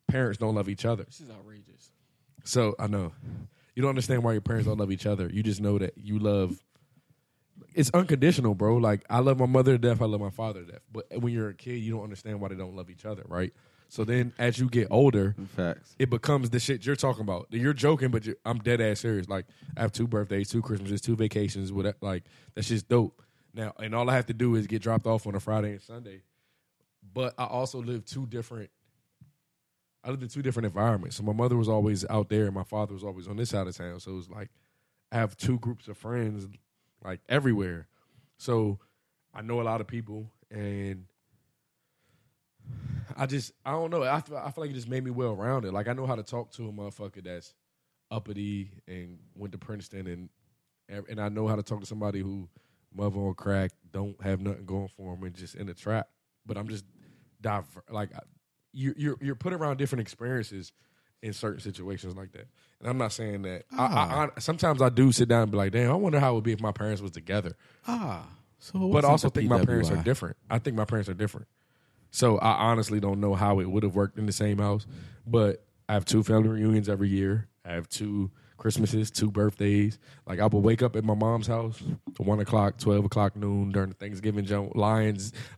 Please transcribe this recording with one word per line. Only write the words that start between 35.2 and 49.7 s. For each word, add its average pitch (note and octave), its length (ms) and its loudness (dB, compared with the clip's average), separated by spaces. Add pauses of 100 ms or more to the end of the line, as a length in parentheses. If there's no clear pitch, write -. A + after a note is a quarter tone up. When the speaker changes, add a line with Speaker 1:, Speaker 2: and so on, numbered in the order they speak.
Speaker 1:
two B2 220 0
groups A#2 280 -8
of G#2 100 -14
friends, A2 480 -4 (600)
like, F#2 240 -10
everywhere. G2+ 580 2 (500)
So A2 420 0 (540)
I A2+ 100 -12
know A#2 180 -4
a - 20 -2
lot A2+ 160 -2
of G#2 80 -8
people, A2 420 -10 (220)
and G2+ 540 -8 (2000)
I C3+ 100 -2
just, C3+ 280 -6 (120)
I C3 60 -6
don't E3 180 -4
know. E3 140 -2
I C3+ 180 0
feel, D3 160 -12
I C#3+ 140 -8
feel D#3+ 120 -10
like D3 80 -8
it C3+ 40 -10
just A#2+ 140 -10
made C3 140 -4
me C3 80 -6
well-rounded. A#2 600 -2
Like, G#2 140 -2
I A#2+ 60 -4
know C3 120 -6
how B2+ 100 -2
to G#2+ 80 -6
talk A#2+ 300 -10
to A#2 140 -10
a G#2+ 40 -10
motherfucker G2+ 520 -14
that's F2 300 -14 (580)
uppity G2+ 600 -6 (160)
and F2 300 -14 (180)
went G2 180 -14
to G2 40 -14
Princeton, G2 500 -14